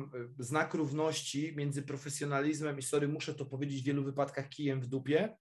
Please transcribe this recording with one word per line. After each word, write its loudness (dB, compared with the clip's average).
e, -10
znak 2
równości 0
między -2
profesjonalizmem 0
i, -6
sorry, 4
muszę -2
to -6
powiedzieć -4
w -4
wielu 2
wypadkach, -2
kijem 0
w -4
dupie, 2